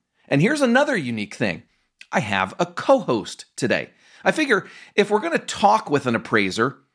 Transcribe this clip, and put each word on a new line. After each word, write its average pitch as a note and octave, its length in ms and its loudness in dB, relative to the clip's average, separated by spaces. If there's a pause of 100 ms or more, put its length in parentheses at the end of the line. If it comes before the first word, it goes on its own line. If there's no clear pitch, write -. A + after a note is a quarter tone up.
(280)
And C#3 140 2
here's C#4+ 200 2
another C4 360 2
unique A#2 360 -6
thing. F2+ 300 -4 (480)
I - 80 0
have G2 400 -2
a - 60 0
co-host D3 800 0 (100)
today. G2 360 -2 (320)
I F#3+ 100 2
figure C4+ 340 0 (280)
if G3+ 140 2
we're G#3 120 2
gonna E4 180 -2
talk - 500 0
with C3+ 160 0
an A#2 100 0
appraiser G#2+ 600 0 (180)